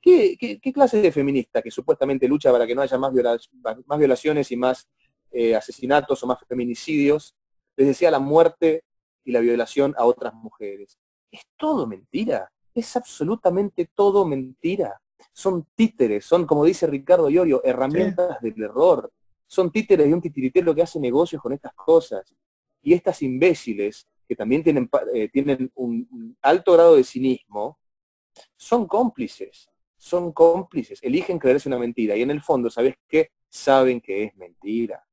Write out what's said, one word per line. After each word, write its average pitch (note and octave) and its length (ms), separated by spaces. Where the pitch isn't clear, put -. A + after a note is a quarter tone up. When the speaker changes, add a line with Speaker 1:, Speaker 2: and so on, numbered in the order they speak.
Speaker 1:
¿Qué, E4+ 360
qué, A3 220
qué C4 140
clase A#3+ 280
de F3+ 120
feminista C#3 500
que A#2 80
supuestamente C3+ 560
lucha D3 240
para A#2+ 160
que A#2+ 80
no C#3 80
haya C3 160
más C3+ 140
viola-, A#2+ 260
más D3 140
violaciones D3 500
y A#2+ 60
más, B2+ 320
eh, A#2 240
asesinatos C3+ 720
o - 20
más B2+ 120
feminicidios C#3+ 880
les C3+ 100
desea D#3+ 240
la D#3 80
muerte D#3+ 640
y B2+ 60
la B2 80
violación A#2+ 580
a A#2+ 80
otras A#2 300
mujeres? G#2 640
Es - 120
todo C#4 300
mentira, A2 640
es A#3 220
absolutamente F#3+ 1000
todo G3+ 320
mentira. C3+ 760
Son F3+ 400
títeres, A#2+ 520
son, E3+ 220
como D3 180
dice E3 240
Ricardo C#3+ 420
Iorio, D#3+ 320
herramientas E3 800
Speaker 2:
Sí. A2+ 100
Speaker 1:
del A2 140
error. C#3+ 480
Son F3+ 240
títeres F3+ 380
de D#3 60
un - 60
titiritero D3+ 540
que D#3+ 80
hace E3 160
negocios C#3+ 420
con A#2+ 120
estas - 220
cosas. D#3+ 600
Y D3+ 100
estas F3 300
imbéciles, B2+ 840
que - 80
también B2+ 300
tienen C#3 240
pa-, C3 160
eh, G#2+ 140
tienen C3+ 480
un, A#2+ 340
un A#2 320
alto E3+ 300
grado E3 240
de C3 80
cinismo, B2+ 720
son A3+ 320
cómplices, - 800
son F3 360
cómplices, E3 680
eligen E3+ 360
creerse C#3 300
una C3 100
mentira. A#2 380
Y A2+ 60
en C3+ 100
el D3 100
fondo, B2 260
¿sabes A#2+ 280
qué? D#3 240
Saben C3 520
que G2+ 240
es G#2 120
mentira. G2 760